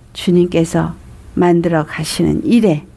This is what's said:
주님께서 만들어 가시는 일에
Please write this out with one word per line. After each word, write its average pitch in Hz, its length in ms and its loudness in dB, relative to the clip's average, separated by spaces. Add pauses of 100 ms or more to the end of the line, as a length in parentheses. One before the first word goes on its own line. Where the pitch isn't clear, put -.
(140)
주님께서 170 800 0 (400)
만들어 170 520 2
가시는 160 600 -4
일에 202 380 2 (140)